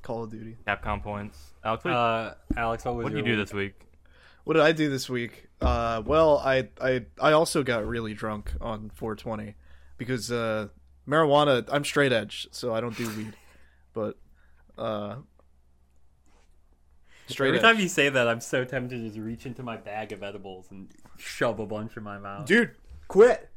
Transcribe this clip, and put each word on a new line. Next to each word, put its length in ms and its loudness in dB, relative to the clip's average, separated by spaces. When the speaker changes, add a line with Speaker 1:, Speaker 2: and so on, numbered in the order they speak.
Speaker 1:
Call 220 -8
of 60 -14
Duty. 260 -14
Speaker 2:
Capcom 340 -2
points. 520 -10
Alex, 200 -2
what, 100 0
Speaker 3:
Uh, 400 2
Alex, 280 -2
what 100 -2
was 100 -4
Speaker 2:
what 80 -4
did 120 -2
Speaker 3:
your 20 2
Speaker 2:
you 60 2
do 60 2
Speaker 3:
week? 80 -2
Speaker 2:
this 60 -14
week? 220 -4
Speaker 1:
What 120 -2
did 80 6
I 100 6
do 160 2
this 200 -4
week? 380 -6
Uh, 440 0
well, 340 6
I, 300 2
I, 240 0
I 100 6
also 320 4
got 240 0
really 260 -4
drunk 460 -6
on 340 -8
four 220 -6
twenty 400 -10
because, 340 -4
uh, 380 -2
marijuana, 640 4
I'm 140 0
straight 260 4
edge, 400 -2
so 220 -4
I 80 0
don't 160 -6
do 180 -4
weed. 240 -8
Speaker 3:
<laughs> 540 -20
Speaker 1:
But, 240 -6
uh, 380 -6
straight 220 0
Speaker 3:
Every 100 4
Speaker 1:
edge. 40 4
Speaker 3:
time 160 8
you 100 2
say 200 4
that, 180 4
I'm 140 0
so 240 -2
tempted 320 -6
to 100 -6
just 120 -10
reach 260 -10
into 180 -10
my 140 -10
bag 340 -10
of 120 -10
edibles 480 -12
and 160 -16
shove 420 -2
a 60 -4
bunch 320 -8
in 60 -12
my 140 -12
mouth. 280 -10
Speaker 1:
Dude, 260 4
quit. 500 6